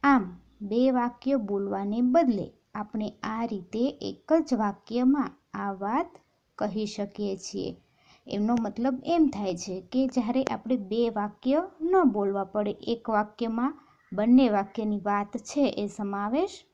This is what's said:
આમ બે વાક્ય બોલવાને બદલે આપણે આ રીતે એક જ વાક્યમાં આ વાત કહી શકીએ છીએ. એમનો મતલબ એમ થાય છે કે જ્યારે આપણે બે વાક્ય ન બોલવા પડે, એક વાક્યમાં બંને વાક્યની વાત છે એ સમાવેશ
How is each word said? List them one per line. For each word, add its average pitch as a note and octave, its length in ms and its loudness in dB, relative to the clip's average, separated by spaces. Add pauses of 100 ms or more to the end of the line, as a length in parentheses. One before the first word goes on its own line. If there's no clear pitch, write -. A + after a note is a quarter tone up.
આમ C4+ 220 6 (360)
બે G#3+ 300 0
વાક્ય B3 480 0
બોલવાને G3+ 640 -2
બદલે B3 440 4 (280)
આપણે G#3+ 340 -6 (140)
આ A3+ 240 -4
રીતે G#3+ 380 -4 (160)
એક - 280 -10 (120)
જ D#4 140 -4
વાક્યમાં A#3+ 760 0 (220)
આ G3+ 180 -6
વાત G#3+ 380 -2 (480)
કહી G#3+ 280 -2
શકીએ G3+ 500 -6
છીએ. F#3+ 340 -8 (560)
એમનો G#3 300 0
મતલબ A#3 480 -2
એમ E4 240 4
થાય G3 260 -2
છે F3+ 260 -8
કે B3+ 260 0
જ્યારે B3 380 0
આપણે A3+ 320 -4
બે G#3 340 -2
વાક્ય A3 500 -2 (200)
ન E4 120 -2 (200)
બોલવા G3 320 -2
પડે, G#3 360 -4
એક A3+ 280 -4
વાક્યમાં A3+ 680 -2 (360)
બંને A#3+ 360 6
વાક્યની G#3 520 -2
વાત G3+ 320 -2 (120)
છે C#4+ 200 0 (120)
એ G3+ 120 -2
સમાવેશ G#3 680 -4 (180)